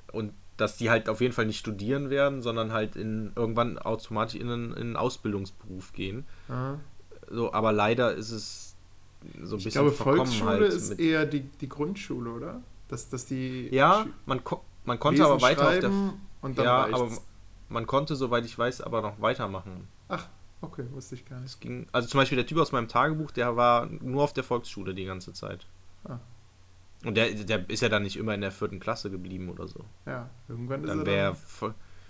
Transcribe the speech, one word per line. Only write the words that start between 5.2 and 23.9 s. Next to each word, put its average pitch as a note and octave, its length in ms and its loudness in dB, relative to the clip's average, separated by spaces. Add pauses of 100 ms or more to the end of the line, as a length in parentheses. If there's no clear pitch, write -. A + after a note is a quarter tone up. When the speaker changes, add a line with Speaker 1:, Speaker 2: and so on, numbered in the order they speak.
Speaker 1:
gehen. F#2+ 320 -6 (240)
Speaker 2:
Aha. C3 300 -6 (500)
Speaker 1:
So, A#2 240 -2
aber A2 180 4
leider G#2+ 420 4
ist G#2+ 180 -6
es - 440 -10 (680)
so F2+ 120 -6
ein G2+ 40 -2
Speaker 2:
Ich F#2+ 60 -6
Speaker 1:
bisschen C#3 180 2
Speaker 2:
glaube, D3 80 8
Speaker 1:
verkommen C#3 260 4
Speaker 2:
Volksschule A#2 340 2
Speaker 1:
halt G3+ 220 6
Speaker 2:
ist E3+ 160 0
Speaker 1:
mit G3+ 100 -4
Speaker 2:
eher D#3+ 260 4
die, C#3+ 160 0
die C3 280 -10
Grundschule, C#3+ 640 -4
oder? C#3+ 300 -8 (260)
Dass, - 220 -8
dass B2+ 160 -6
die B2+ 460 -4
Speaker 1:
Ja, D#3+ 320 8
Speaker 2:
Schü- G#3+ 60 -4 (160)
Speaker 1:
man C3 180 -2
ko-, - 200 -4 (220)
man A#2+ 140 0
konnte - 220 6
Speaker 2:
Lesen, D3+ 120 10
Speaker 1:
aber B2+ 80 6
weiter C#3+ 260 6
auf D#3+ 120 6
der - 20 2
Speaker 2:
schreiben G3 280 2
Speaker 1:
F-, - 40 -6 (280)
Speaker 2:
und C3+ 160 -4
dann B2+ 80 4
Speaker 1:
ja, B2 180 6
Speaker 2:
reicht's. B2 160 2
Speaker 1:
aber A#2+ 120 0 (580)
man A#2 180 -2
konnte, D3 280 2
soweit A#2+ 300 2
ich A#2 120 -12
weiß, A#2+ 240 0
aber A2+ 200 0
noch G#2 200 -6
weitermachen. G2 640 -2 (220)
Speaker 2:
Ach, - 180 -6 (340)
okay, D#3+ 300 -10
wusste C3 240 -12
ich B2 100 -16
gar C3 140 -14
nicht. B2+ 140 -10
Speaker 1:
Es - 60 -18
ging, B2 340 -10
also A#2+ 160 2
zum C#3 100 4
Beispiel C3 160 4
der B2 100 2
Typ D#3 120 -2
aus D#3 160 4
meinem A#2 160 0
Tagebuch, D3+ 420 2
der A#2+ 240 0
war A#2+ 300 6
nur B2+ 380 -2